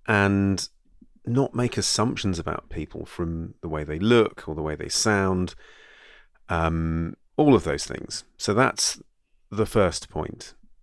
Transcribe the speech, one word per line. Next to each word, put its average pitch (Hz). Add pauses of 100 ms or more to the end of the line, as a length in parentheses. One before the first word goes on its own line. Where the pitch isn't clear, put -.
and 98 (580)
not 123
make 123
assumptions 107
about -
people 78
from 82
the 85
way 76
they 76
look 113
or 78
the 78
way 76
they -
sound, 95 (920)
um, 82 (220)
all 147
of 98
those 71
things. - (120)
So -
that's - (520)
the 104
first 95
point. - (280)